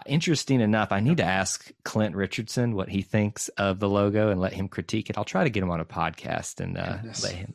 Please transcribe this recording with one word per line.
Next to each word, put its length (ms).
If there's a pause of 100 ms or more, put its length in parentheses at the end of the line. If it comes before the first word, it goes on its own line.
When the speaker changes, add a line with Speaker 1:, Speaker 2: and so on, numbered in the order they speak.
Speaker 1:
interesting 520
enough, 320
I 100
need 160
to 60
ask 480 (120)
Clint 320
Richardson 580
what 160
he 140
thinks 460
of 300
the 100
logo 420
and 100
let 120
him 140
critique 440
it. 80
I'll 40
try 200
to 80
get 100
him 80
on 120
a 40
podcast 760
and, 180
uh, 140
Speaker 2:
Goodness. 300
Speaker 1:
let 100
him 220